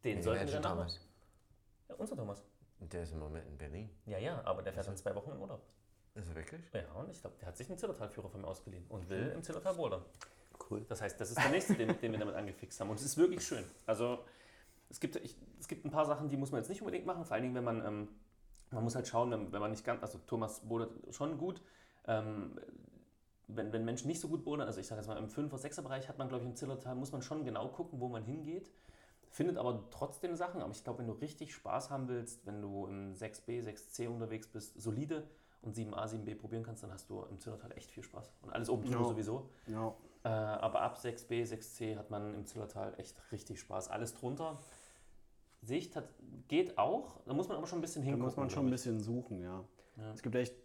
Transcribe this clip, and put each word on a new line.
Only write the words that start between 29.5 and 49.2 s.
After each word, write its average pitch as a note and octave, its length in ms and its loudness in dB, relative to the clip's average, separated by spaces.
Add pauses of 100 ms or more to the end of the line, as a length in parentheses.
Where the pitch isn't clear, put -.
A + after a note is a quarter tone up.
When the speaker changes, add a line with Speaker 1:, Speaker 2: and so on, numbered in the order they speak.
Speaker 1:
aber A#2 320 4
trotzdem - 460 -2
Sachen, F3 260 0
aber F#2 100 -2
ich - 120 -10
glaub, B2 140 -2
wenn A#2+ 80 -2
du A2 60 0
richtig D3 420 -6
Spaß - 360 0
haben C3+ 180 0
willst, A#2+ 380 -2
wenn G#2 160 -4
du G2 240 -2
im G2 280 -4
sechs G#2+ 280 -6
B, A#2+ 180 0
sechs G#2+ 320 -6
C A#2+ 160 0
unterwegs A2 400 -2
bist, - 320 -10
solide D3 440 0 (360)
und A2 140 -6
sieben G#2+ 200 -2
A, G#2+ 140 2
sieben G#2+ 160 -2
B G#2+ 100 -2
probieren A2 280 -4
kannst, A2+ 200 -6
dann G2+ 100 -8
hast - 180 -12
du G2 200 -4
im G2+ 80 -8
Zillertal A2 380 -8
echt - 140 -12
viel - 120 -10
Spaß. - 300 -12 (100)
Und - 120 -10
alles A2+ 160 2
oben A2 140 6
drüber A#2+ 180 2
Speaker 3:
Ja. - 60 8
Speaker 1:
sowieso. A2 420 0 (160)
Speaker 3:
Ja. A2 280 0 (300)
Speaker 1:
Äh, A#2 40 2
aber G#2+ 520 4
ab A#2 160 2
sechs - 280 -4
B, A#2 200 2
sechs A2+ 300 -6
C A2 220 0
hat G#2 140 -8
man G#2 240 -2
im G#2 120 -6
Zillertal G#2 520 -4
echt - 180 -10 (140)
richtig G#2+ 300 -6
Spaß. - 300 -2
Alles A2+ 240 0
drunter, D3 440 -2 (1040)
Sicht C3+ 340 0
hat, - 120 -6 (400)
geht F3+ 300 6
auch, E3+ 480 4
da C3+ 80 2
muss F3 140 4
man E3+ 100 0
aber D#3+ 80 -2
schon F3 120 0
ein D3 40 2
bisschen D3 200 0
Speaker 3:
Da C3 40 4
Speaker 1:
hingucken, B2 200 4
Speaker 3:
muss B2+ 100 2
man C#3 140 2
schon C#3 140 4
ein B2+ 40 8
Speaker 1:
glaub B2+ 100 6
ich. - 60 -4
Speaker 3:
bisschen A2+ 160 4
suchen, A2+ 420 0